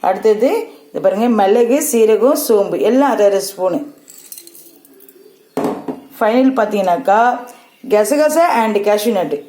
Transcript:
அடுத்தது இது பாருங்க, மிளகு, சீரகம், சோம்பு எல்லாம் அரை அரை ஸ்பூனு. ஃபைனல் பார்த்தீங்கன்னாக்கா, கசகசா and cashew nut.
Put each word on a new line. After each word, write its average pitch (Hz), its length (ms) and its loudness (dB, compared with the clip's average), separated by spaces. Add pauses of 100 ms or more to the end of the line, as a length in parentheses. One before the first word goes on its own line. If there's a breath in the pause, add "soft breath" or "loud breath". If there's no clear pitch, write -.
அடுத்தது 214 420 2 (400 loud breath)
இது 160 160 -8
பாருங்க, 208 240 2 (100)
மிளகு, 233 380 2 (140)
சீரகம், 226 560 2
சோம்பு 202 320 0 (100)
எல்லாம் 262 240 2
அரை 202 160 2
அரை 196 100 0 (100)
ஸ்பூனு. 180 300 -4 (2500)
ஃபைனல் 254 420 2
பார்த்தீங்கன்னாக்கா, 196 640 0 (720 loud breath)
கசகசா 294 500 2 (160)
and 214 160 -2 (120)
cashew 214 280 0
nut. 151 160 -4 (160)